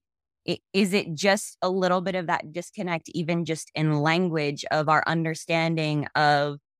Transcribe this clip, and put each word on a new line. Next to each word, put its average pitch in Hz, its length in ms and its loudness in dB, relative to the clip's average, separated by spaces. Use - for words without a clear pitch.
i-, 170 120 -2
is 196 200 2
it 180 200 0
just 196 480 0
a 185 80 0
little 185 300 2
bit 185 160 -2
of 180 120 -4
that 156 260 -4
disconnect, 175 560 -6
even 170 340 -2
just 160 320 -6
in 151 240 2
language 160 720 0
of 151 160 2
our 156 180 4
understanding 160 1080 0
of, 147 440 2